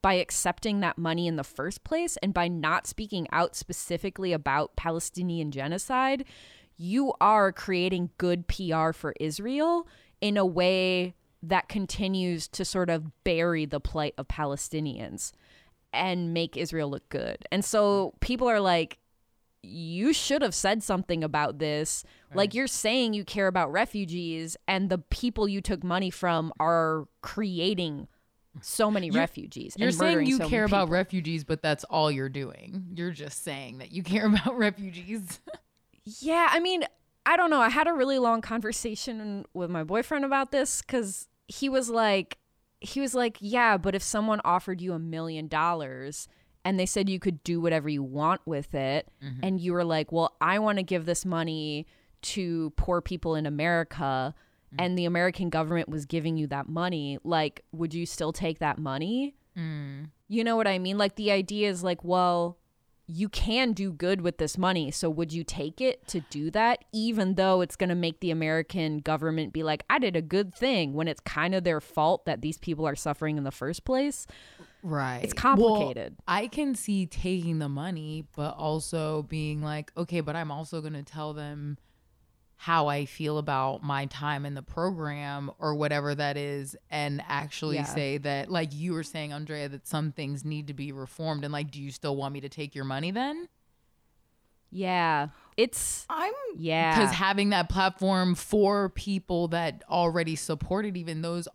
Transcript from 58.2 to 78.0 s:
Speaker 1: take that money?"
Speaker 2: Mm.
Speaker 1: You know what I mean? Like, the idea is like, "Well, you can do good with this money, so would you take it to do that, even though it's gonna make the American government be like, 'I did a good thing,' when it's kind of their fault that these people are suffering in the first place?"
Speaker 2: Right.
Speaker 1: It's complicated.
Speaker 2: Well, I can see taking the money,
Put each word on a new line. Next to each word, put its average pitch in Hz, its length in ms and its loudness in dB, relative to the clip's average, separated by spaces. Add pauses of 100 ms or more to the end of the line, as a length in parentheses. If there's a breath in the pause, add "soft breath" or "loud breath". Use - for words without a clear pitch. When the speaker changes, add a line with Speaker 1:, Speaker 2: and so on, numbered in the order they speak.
Speaker 1:
take 160 260 -2
that 151 200 0
money?" 180 560 -2 (200)
Speaker 2:
Mm. 151 540 -8 (180)
Speaker 1:
You 226 160 0
know 233 120 2
what 220 120 4
I 190 120 2
mean? 185 180 -2
Like, 202 180 2
the 208 140 0
idea 202 400 2
is 180 140 -4
like, 180 200 -2
"Well, 175 540 4 (500)
you 170 200 -2
can 226 460 2
do 190 180 -2
good 175 300 0
with 170 160 0
this 156 200 -2
money, 180 320 2
so 165 200 0
would 156 240 -2
you 165 100 -4
take 160 380 -6
it - 260 0
to 175 220 -4
do 151 220 -4
that, 226 420 4
even 214 420 2
though 190 240 6
it's 175 160 0
gonna 180 200 0
make 165 260 -2
the 175 100 0
American 160 680 0
government 156 520 -2
be 156 120 -4
like, 156 260 -2
'I - 100 6
did 208 160 2
a 165 60 0
good 180 340 -2
thing,' 196 380 0
when 160 160 -2
it's 147 100 -6
kind 170 340 -2
of 185 120 0
their 160 160 2
fault 160 420 2
that 131 180 -2
these 151 160 -4
people 156 300 -2
are 143 80 -2
suffering 151 420 -2
in 143 60 -2
the 135 80 -4
first 147 320 -6
place?" 269 420 0 (560 loud breath)
Speaker 2:
Right. 139 420 -2
Speaker 1:
It's - 100 -4
complicated. 208 840 6
Speaker 2:
Well, 180 180 0
I 220 100 -2
can 277 260 -2
see 196 320 0
taking 170 540 -2
the 147 80 -2
money, 156 680 -6